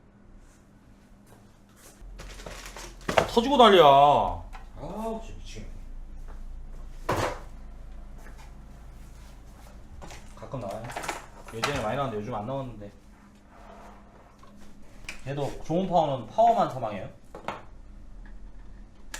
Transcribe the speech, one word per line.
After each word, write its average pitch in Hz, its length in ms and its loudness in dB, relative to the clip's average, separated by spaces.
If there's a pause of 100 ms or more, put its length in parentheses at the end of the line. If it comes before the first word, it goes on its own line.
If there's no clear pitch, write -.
(3250)
터지고 254 300 4
난리야. 202 260 12
아, 143 1400 6
진짜 - 160 -12
미치겠네. - 300 -10 (4000)
가끔 123 260 -10
나와요. 107 220 -8 (680)
예전에 117 280 -2
많이 110 140 0
나왔는데 120 260 -2
요즘 117 140 -6
안 104 120 -4
나오는데. 120 440 -8 (2250)
얘도 139 380 -4
좋은 175 220 2
파워는 156 400 4
파워만 220 440 6
사망해요. 110 380 -4 (2000)